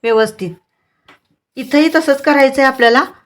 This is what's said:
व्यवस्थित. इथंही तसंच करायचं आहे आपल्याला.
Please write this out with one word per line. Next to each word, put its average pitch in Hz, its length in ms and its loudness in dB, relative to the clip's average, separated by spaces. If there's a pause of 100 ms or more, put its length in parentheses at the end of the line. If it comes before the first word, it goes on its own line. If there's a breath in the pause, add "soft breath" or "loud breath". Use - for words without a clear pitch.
व्यवस्थित. 220 480 -2 (1040)
इथंही 294 380 0
तसंच 294 280 0
करायचं 277 400 0
आहे 269 100 2
आपल्याला. 247 320 2 (200)